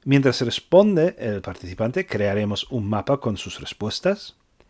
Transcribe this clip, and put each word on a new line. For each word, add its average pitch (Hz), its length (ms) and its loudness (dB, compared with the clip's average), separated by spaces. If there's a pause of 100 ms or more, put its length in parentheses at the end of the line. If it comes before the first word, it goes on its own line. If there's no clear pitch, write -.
Mientras 135 380 4
responde 175 760 4
el 104 220 -4
participante, 110 640 -6
crearemos 104 640 -2
un 107 180 -2
mapa 110 300 0
con 110 180 -2
sus - 240 -12
respuestas. - 760 -6 (340)